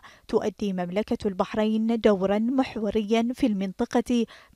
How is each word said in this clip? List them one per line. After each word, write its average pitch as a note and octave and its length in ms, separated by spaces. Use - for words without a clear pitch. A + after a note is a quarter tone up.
تؤدي G#3 460
مملكة F#3 540
البحرين A3 720
دورًا G3+ 400
محوريًا A3+ 960
في C4+ 140
المنطقة A3+ 800